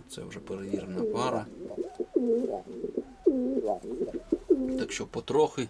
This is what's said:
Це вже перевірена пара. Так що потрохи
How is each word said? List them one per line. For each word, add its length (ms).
Це 140
вже 180
перевірена 640
пара. 440
Так 140
що 140
потрохи 640